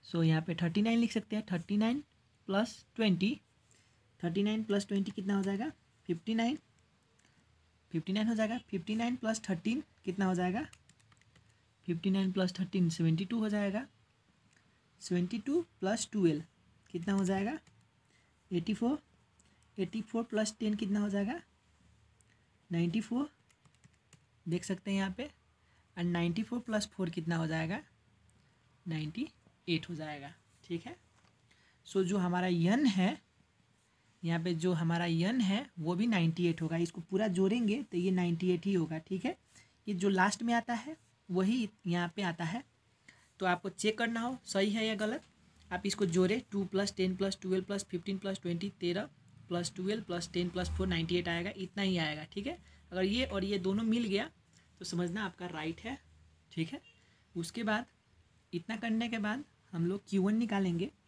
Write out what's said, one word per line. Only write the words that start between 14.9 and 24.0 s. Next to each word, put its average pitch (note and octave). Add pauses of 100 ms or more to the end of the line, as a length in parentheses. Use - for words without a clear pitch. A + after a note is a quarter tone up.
सेवेंटी F3+
टू D4 (200)
प्लस G3+
ट्वेल्व E3 (460)
कितना F3+
हो G3
जाएगा, G3+ (920)
एटी F3
फ़ोर, B3+ (800)
एटी G3
फ़ोर A#3
प्लस G#3+
टेन G#3+
कितना G#3
हो G#3
जाएगा, G3+ (1400)
नाइंटी E3+
फ़ोर। B3 (1160)